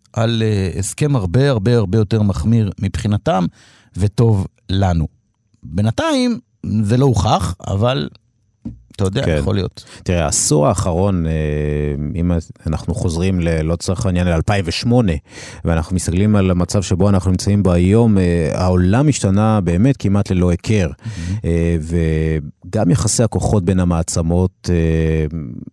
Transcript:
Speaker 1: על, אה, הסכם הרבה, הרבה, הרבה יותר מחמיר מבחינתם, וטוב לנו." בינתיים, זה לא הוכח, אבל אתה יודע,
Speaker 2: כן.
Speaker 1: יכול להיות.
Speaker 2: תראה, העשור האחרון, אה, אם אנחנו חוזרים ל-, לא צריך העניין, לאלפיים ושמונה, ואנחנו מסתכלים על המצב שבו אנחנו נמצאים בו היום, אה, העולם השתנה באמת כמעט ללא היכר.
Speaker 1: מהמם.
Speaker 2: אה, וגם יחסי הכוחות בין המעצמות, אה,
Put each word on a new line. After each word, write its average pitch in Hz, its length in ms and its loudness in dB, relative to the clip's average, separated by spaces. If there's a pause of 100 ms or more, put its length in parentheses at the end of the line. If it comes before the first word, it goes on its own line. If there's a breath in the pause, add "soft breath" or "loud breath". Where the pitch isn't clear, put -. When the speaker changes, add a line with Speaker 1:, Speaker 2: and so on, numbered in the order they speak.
(140)
Speaker 1:
על, 113 320 0
אה, 98 340 -2
הסכם 143 360 -2
הרבה, 117 340 2
הרבה, 120 280 2
הרבה 101 200 0
יותר 110 240 2
מחמיר 104 580 2
מבחינתם, 104 640 -2 (520 soft breath)
וטוב 101 500 2 (220)
לנו." 92 380 0 (560)
בינתיים, 240 760 -2 (440)
זה 110 140 0
לא 139 80 4
הוכח, 107 500 0 (120)
אבל 123 420 -2 (880)
אתה 101 80 -2
יודע, 92 200 -2
Speaker 2:
כן. 80 140 2
Speaker 1:
יכול 71 160 -2
להיות. - 280 -4 (200 loud breath)
Speaker 2:
תראה, 87 200 0
העשור 147 440 0
האחרון, 90 580 0
אה, 80 60 -2 (840)
אם 87 160 0 (360)
אנחנו 82 280 -4
חוזרים 90 440 -2
ל-, 82 220 0
לא 82 140 -2
צריך 92 300 -4
העניין, 90 220 0
לאלפיים 90 400 0
ושמונה, 117 460 0 (520 loud breath)
ואנחנו 82 300 0
מסתכלים 95 400 0
על 95 160 4
המצב 90 300 0
שבו 95 280 2
אנחנו 92 220 2
נמצאים 98 320 0
בו 92 80 2
היום, 98 460 4
אה, 85 360 2
העולם 92 540 2
השתנה 107 540 2
באמת 90 360 2
כמעט 101 340 0
ללא 90 180 2
היכר. 92 380 0
Speaker 1:
מהמם. 92 580 -8
Speaker 2:
אה, 85 320 0 (880)
וגם 101 260 0
יחסי 113 320 0
הכוחות 98 420 0
בין 95 140 2
המעצמות, 87 920 0
אה, 80 680 0 (360)